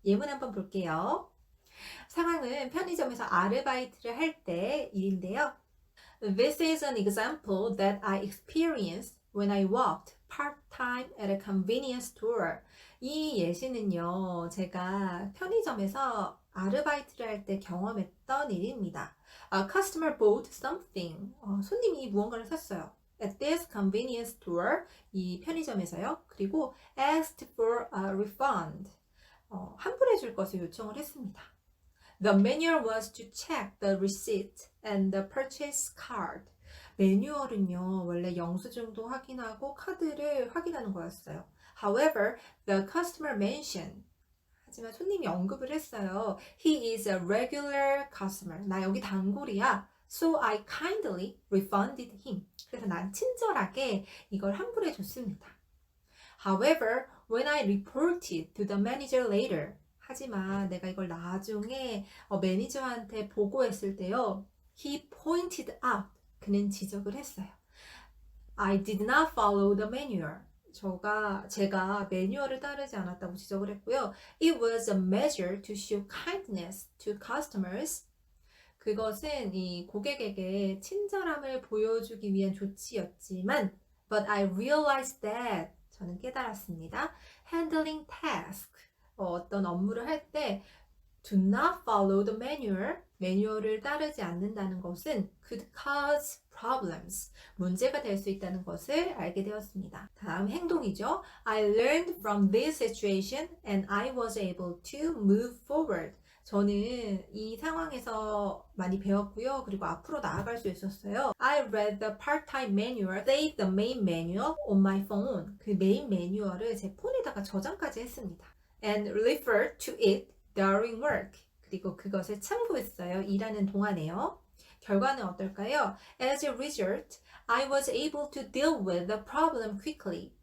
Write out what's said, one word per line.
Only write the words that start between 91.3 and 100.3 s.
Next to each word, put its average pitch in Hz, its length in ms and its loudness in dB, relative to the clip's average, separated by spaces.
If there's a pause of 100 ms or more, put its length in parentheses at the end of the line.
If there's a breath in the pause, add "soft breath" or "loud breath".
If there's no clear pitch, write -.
not 247 460 4
follow 196 400 6
the 214 100 0
manual, 240 640 -2 (180)
매뉴얼을 214 640 0
따르지 294 400 -2
않는다는 185 580 -4
것은 180 500 -4 (160)
could - 300 -10
cause 285 640 0 (180)
problems, 220 760 -4 (240 loud breath)
문제가 202 440 0
될 196 160 -2
수 196 120 -4
있다는 190 340 -4
것을 294 540 0
알게 180 260 -4
되었습니다. 202 720 -8
다음 185 320 -2